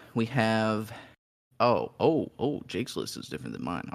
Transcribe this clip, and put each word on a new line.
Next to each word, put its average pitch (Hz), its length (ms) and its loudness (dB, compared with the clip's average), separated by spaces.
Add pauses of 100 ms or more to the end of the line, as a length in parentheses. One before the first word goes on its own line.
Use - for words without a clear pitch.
(140)
we 113 120 0
have, 110 680 2 (680)
oh, 113 400 4
oh, 135 360 4
oh, 143 300 -2
Jake's - 300 -6
list - 180 -4
is - 140 -12
different - 240 -8
than - 100 -10
mine. 78 320 -6